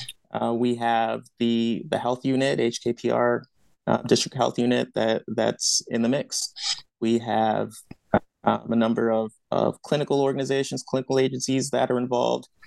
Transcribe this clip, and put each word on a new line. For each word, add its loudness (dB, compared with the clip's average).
Uh, -2
we 2
have 0
the, 0
the 0
health -2
unit, 0
H 0
K -2
P -2
R, 2
uh, 2
district 2
health 0
unit 2
that, 0
that's 0
in 0
the 2
mix. -4
We 2
have, 0
uh, 0
a -2
number 2
of, 0
of 0
clinical 0
organizations, -2
clinical -2
agencies 0
that 0
are 0
involved. 0